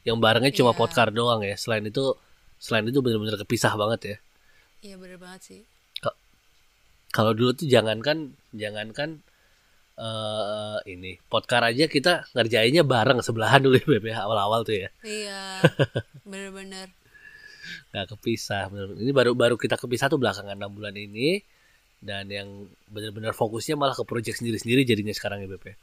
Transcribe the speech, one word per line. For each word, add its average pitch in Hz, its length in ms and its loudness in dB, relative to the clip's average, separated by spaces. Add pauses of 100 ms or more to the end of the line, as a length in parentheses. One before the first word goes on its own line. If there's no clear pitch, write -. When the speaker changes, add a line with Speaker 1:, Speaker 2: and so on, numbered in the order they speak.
Speaker 1:
Yang 113 180 0
barengnya 117 340 4
cuma 127 140 6
Speaker 2:
Iya. 117 100 4
Speaker 1:
podcast 113 340 2
doang 117 300 0
ya. 101 140 -4
Selain 107 260 -4
itu, 127 320 -2 (420)
selain 110 300 -2
itu 131 140 2
bener-bener 110 380 0
kepisah 107 360 0
banget 107 320 0
ya. 101 100 -8 (680)
Speaker 2:
Iya, 196 140 -18
bener 185 200 -20
banget 185 260 -20
sih. 190 180 -20 (360)
Speaker 1:
Ka-, - 180 -6 (960)
kalau 110 220 2
dulu 123 220 2
tuh 165 120 -4
jangankan, 113 520 4 (340)
jangankan, 110 680 -8 (760)
eh, 107 920 -6
ini, 92 400 -14
podcast 117 400 2
aja 123 220 4
kita 156 260 2 (180)
ngerjainnya 120 520 4
bareng 127 380 4
sebelahan 113 400 4
dulu 131 140 6
ya, - 140 6
Beb, 110 160 2
ya, 113 160 -6
awal-awal 107 400 0
tuh 107 160 -2
ya. 95 120 -6 (100)
Speaker 2:
Iya, 208 420 -10 (460)
Speaker 1:
<laughs> - 380 -12
Speaker 2:
bener-bener. 196 600 -14 (1000)
Speaker 1:
Nggak 101 220 -8
kepisah, 107 560 -6
bener-bener. 101 340 -10
Ini 135 120 -2
baru, 123 200 4
baru 120 220 4
kita 120 200 -2
kepisah 123 340 -4
tuh 156 80 2
belakangan 101 360 -2
enam 101 160 -10
bulan 101 240 -12
ini. 110 480 -4 (560)
Dan 98 320 -10
yang 101 200 -10 (360)
bener-bener 107 460 -8
fokusnya 113 440 -4
malah 139 180 0
ke 120 100 -6
project 117 340 -6
sendiri-sendiri 117 460 0
jadinya 107 280 0
sekarang 101 280 -6
ya, 95 100 -10
Beb, 95 120 -14
ya. 101 220 -18